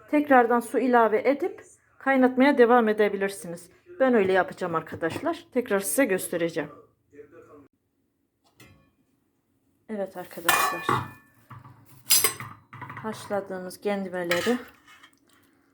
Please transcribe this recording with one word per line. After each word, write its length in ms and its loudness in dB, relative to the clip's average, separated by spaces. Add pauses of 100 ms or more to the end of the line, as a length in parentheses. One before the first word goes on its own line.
(100)
tekrardan 500 4
su 180 -4
ilave 460 4
edip 380 -2 (360)
kaynatmaya 600 4
devam 300 6
edebilirsiniz. 840 -2 (300)
Ben 140 4
öyle 180 4
yapacağım 420 0
arkadaşlar. 800 -6
Tekrar 260 0
size 240 0
göstereceğim. 680 -4 (3250)
Evet 280 -8
arkadaşlar. 720 -2 (2250)
Haşladığımız 800 -8
gendimeleri 760 -2 (1160)